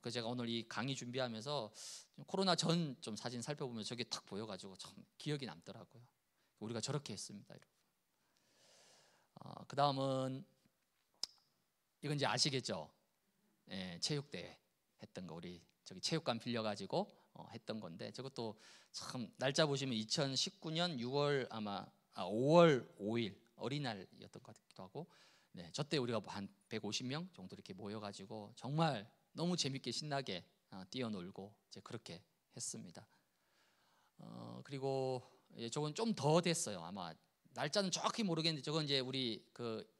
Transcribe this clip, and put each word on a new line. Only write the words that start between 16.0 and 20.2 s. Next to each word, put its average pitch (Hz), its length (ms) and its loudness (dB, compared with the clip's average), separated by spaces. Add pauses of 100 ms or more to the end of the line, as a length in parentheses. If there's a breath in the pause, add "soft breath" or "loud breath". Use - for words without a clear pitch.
체육관 131 380 0
빌려가지고 113 720 -2 (220 soft breath)
어, - 180 -14
했던 113 280 -6
건데 107 320 -8
저것도 120 460 -6 (340 loud breath)
참 - 460 -6
날짜 139 280 6
보시면 135 300 2
이천십구 135 760 0